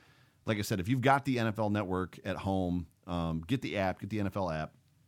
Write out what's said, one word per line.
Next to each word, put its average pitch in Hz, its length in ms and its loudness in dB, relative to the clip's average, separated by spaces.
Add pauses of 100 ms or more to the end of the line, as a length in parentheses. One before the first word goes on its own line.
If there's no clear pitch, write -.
(460)
like 107 120 2
I 104 40 0
said, 101 180 0
if 90 100 0
you've 131 120 2
got 135 240 6
the 123 140 2
N 113 80 2
F 104 120 -2
L 107 100 2
Network 92 560 -2
at 95 100 -2
home, 90 520 0 (200)
um, 82 400 -2
get 131 160 -2
the 82 140 -4
app, 95 220 0
get 101 120 -10
the 107 80 -2
N 101 80 0
F 95 100 -6
L 92 140 -2
app. 78 240 -6 (320)